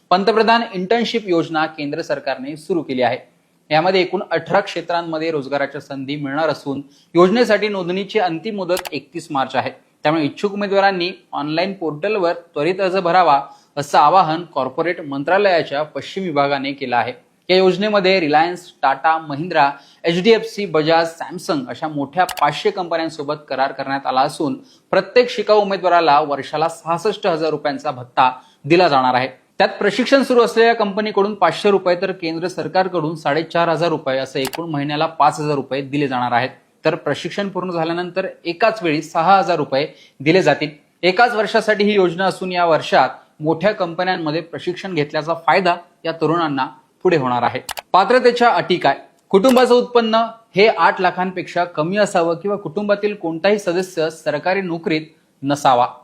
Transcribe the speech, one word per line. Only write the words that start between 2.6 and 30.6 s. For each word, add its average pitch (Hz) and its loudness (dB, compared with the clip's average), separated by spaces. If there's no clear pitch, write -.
केली 127 -4
आहे. 120 0
यामध्ये 180 2
एकूण 185 -2
अठरा 170 0
क्षेत्रांमध्ये 165 -4
रोजगाराच्या 139 -4
संधी 139 -10
मिळणार 151 -2
असून 139 -6
योजनेसाठी 208 4
नोंदणीची 190 -4
अंतिम 180 -2
मुदत 180 -4
एकतीस 151 -12
मार्च 135 -2
आहे. 127 -2
त्यामुळे 156 2
इच्छुक 196 -4
उमेदवारांनी 196 0
ऑनलाइन 156 -4
पोर्टलवर 175 -2
त्वरित 170 -4
अर्ज 190 0
भरावा, 170 4
असं 143 0
आवाहन 165 4
कॉर्पोरेट 160 -2
मंत्रालयाच्या 156 0
पश्चिम 151 -8
विभागाने 143 0
केलं 123 -4
आहे. 117 -2
या 180 4
योजनेमध्ये 190 2
Reliance, 165 2
Tata, 160 0
Mahindra, 151 0
एचडीएफसी, 202 2
Bajaj, 160 2
Samsung 151 -6
अशा 127 -8
मोठ्या 151 -4
पाचशे 151 -2
कंपन्यांसोबत 165 -4
करार 135 -2
करण्यात 135 -6
आला 131 2
असून 143 -2
प्रत्येक 240 2
शिकाऊ 208 2
उमेदवाराला 175 4
वर्षाला 151 -2
सहासष्ट 170 -4
हजार 160 0
रुपयांचा 147 -4
भत्ता 127 0
दिला 175 6
जाणार 131 2
आहे. 127 0
त्यात - -2
प्रशिक्षण 233 2
सुरू 240 4
असलेल्या 233 4